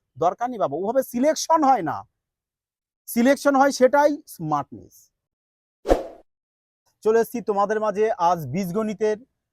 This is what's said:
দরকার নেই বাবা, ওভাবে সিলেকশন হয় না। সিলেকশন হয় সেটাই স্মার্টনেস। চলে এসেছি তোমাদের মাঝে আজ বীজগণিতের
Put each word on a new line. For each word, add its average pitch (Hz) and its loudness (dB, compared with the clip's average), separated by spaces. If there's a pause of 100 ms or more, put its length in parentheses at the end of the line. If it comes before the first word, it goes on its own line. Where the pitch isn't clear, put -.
(180)
দরকার 185 0
নেই 233 -8
বাবা, 151 -2
ওভাবে 233 0
সিলেকশন 311 0
হয় 262 4
না। 135 -4 (1120)
সিলেকশন 269 2
হয় 269 4
সেটাই 285 4 (140)
স্মার্টনেস। 143 -8 (2000)
চলে 220 4
এসেছি 226 -4
তোমাদের 202 -2
মাঝে 214 -2
আজ 175 0
বীজগণিতের 208 -4 (340)